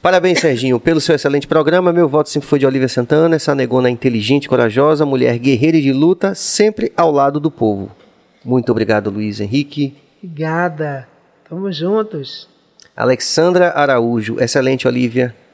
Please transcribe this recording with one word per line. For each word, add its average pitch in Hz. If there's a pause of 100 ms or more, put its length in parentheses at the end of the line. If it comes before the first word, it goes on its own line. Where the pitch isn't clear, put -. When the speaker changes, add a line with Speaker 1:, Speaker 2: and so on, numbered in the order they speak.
Speaker 1:
Parabéns, 180
Serginho, 127
pelo 165
seu 156
excelente 143
programa. 170
Meu 170
voto 147
sempre -
foi 147
de 139
Olivia 131
Santana, 151
essa 147
negona 127
inteligente, 120
corajosa, 135
mulher 123
guerreira 135
e 151
de 135
luta, 185
sempre -
ao 165
lado 143
do 147
povo. 101 (520)
Muito 123
obrigado, 107
Luiz 104
Henrique. 139 (280)
Speaker 2:
Obrigada. 156 (400)
Tamo 190
juntos. 175 (480)
Speaker 1:
Alexandra 165
Araújo. 117
Excelente, 131
Olivia. 123 (180)